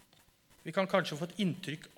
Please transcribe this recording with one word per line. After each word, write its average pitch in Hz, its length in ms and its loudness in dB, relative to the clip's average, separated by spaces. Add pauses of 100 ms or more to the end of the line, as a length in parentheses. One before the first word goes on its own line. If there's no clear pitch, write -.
(680)
Vi 165 100 -8
kan 190 140 4
kanskje 170 260 2
få 170 140 -4
et - 100 -14
inntrykk 160 460 -2 (100)